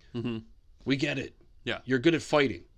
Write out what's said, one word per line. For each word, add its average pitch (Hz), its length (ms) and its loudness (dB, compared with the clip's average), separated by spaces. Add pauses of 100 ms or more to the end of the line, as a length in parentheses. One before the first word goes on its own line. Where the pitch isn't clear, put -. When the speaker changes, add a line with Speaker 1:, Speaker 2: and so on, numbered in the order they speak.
(140)
Speaker 1:
Mm-hmm. 117 240 -4 (460)
Speaker 2:
We 135 120 2
get 143 220 -2
it. - 160 -8 (300)
Speaker 1:
Yeah. 110 220 -4
Speaker 2:
You're 131 120 0
good 160 160 4
at 139 60 0
fighting. 139 440 0 (140)